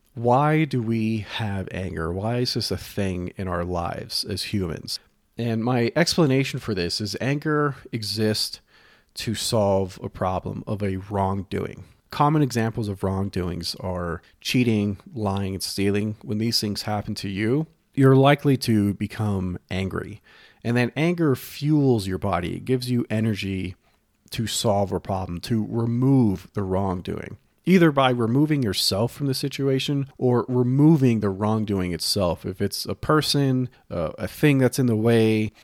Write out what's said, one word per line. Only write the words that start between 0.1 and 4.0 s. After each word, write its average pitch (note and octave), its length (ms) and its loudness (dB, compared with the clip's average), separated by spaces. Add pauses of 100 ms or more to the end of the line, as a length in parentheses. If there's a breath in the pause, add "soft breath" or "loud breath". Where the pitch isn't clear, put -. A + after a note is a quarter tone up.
Why C#3+ 500 4
do C3+ 180 0
we A2+ 360 0
have G2+ 520 -6
anger? F2 420 -4
Why G#2+ 260 -2
is B2 160 -2
this G#2+ 180 -4
a F#2 40 -4
thing F2+ 600 -4
in G2 100 -6
our F2 180 -2
lives - 600 -4